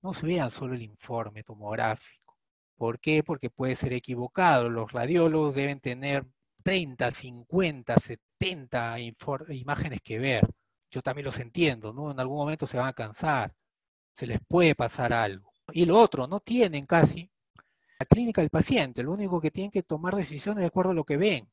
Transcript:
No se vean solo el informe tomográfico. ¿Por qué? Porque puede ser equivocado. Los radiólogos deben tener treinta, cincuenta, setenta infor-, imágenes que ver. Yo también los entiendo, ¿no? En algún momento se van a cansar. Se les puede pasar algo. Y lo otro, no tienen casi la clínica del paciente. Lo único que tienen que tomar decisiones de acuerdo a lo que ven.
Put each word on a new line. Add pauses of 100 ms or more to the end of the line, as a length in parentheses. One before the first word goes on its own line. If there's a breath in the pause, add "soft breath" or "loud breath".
No
se
vean
solo
el
informe
tomográfico. (380)
¿Por
qué?
Porque
puede
ser
equivocado.
Los
radiólogos
deben
tener (360)
treinta,
cincuenta,
setenta
infor-,
imágenes
que
ver. (460)
Yo
también
los
entiendo,
¿no?
En
algún
momento
se
van
a
cansar. (640)
Se
les
puede
pasar
algo. (180)
Y
lo
otro,
no
tienen
casi (680 soft breath)
la
clínica
del
paciente.
Lo
único
que
tienen
que
tomar
decisiones
de
acuerdo
a
lo
que
ven.